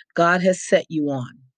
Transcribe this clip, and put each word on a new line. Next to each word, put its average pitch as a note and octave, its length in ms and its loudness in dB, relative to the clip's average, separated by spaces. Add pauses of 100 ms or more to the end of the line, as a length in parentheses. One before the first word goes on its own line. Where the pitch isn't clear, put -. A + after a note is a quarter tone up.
(140)
God F3 280 2
has F#3 220 0
set - 240 0
you D3+ 220 -4
on? C3+ 280 -8 (200)